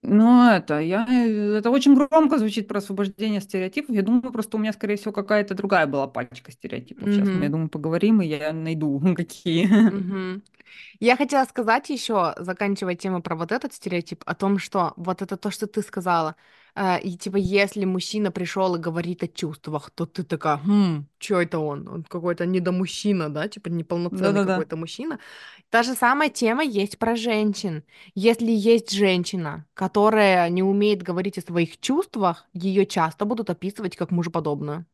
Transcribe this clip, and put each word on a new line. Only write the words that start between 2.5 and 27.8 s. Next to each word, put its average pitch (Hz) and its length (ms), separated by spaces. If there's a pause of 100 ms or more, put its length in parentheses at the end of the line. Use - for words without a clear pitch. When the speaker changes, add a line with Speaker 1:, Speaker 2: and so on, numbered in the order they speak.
Speaker 1:
про 208 120
освобождение 202 600
стереотипов. 202 560
Я 202 60
думаю, 240 300
просто 220 260
у - 20
меня, 214 140
скорее 208 240
всего, 208 160
какая-то 202 400
другая 190 320
была 139 220
пачка - 440
стереотипов. 127 640
Щас 202 200
мы, 185 100
я 143 60
Speaker 2:
Мгм. - 20
Speaker 1:
думаю, 160 180
поговорим, 170 520
и 175 60
я 151 240
найду, 160 480
<laughs> 175 160
какие. 170 540 (200)
Speaker 2:
Мгм. 190 520 (580)
Я 240 180
хотела 269 280
сказать 226 440
ещё, 214 500
заканчивая 185 560
тему 185 260
про 165 140
вот 165 160
этот 262 220
стереотип, 175 520
о - 100
том, 196 240
что 175 380
вот 175 240
это 190 160
то, 208 140
что 208 160
ты 208 160
сказала, 170 520 (400)
э, 185 260
и 180 160
типа, 190 200
если 196 480
мужчина 185 460
пришёл 185 440
и 170 40
говорит 170 440
о 165 40
чувствах, 151 640
то 165 140
ты - 180
такая: 151 340
"Хм, 170 500 (120)
чё 190 220
это 170 180
он? 143 280
Он 170 160
какой-то 175 420
недомужчина, 185 840
да, 151 200
типа, 202 200
неполноценный 175 720
Speaker 1:
Да-да-да. - 0
Speaker 2:
какой-то 185 360
мужчина". 240 420 (500)
Та 233 140
же 247 120
самая 277 340
тема 240 340
есть 202 360
про 233 180
женщин. 214 680 (320)